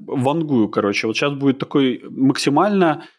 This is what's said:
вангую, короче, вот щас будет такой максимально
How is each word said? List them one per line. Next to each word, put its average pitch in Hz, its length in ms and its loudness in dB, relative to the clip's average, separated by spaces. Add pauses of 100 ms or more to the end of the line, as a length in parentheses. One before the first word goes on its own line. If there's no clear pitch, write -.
вангую, 139 600 0
короче, 101 380 -2
вот 110 100 -2
щас 143 160 -2
будет 135 260 0
такой 131 520 0
максимально 151 920 2 (140)